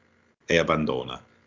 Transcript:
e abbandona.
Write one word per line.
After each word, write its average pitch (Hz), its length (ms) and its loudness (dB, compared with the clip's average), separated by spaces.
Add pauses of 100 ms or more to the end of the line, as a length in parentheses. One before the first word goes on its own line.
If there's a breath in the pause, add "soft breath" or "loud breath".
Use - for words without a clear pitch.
(440)
e 82 140 2
abbandona. 69 640 -2 (240)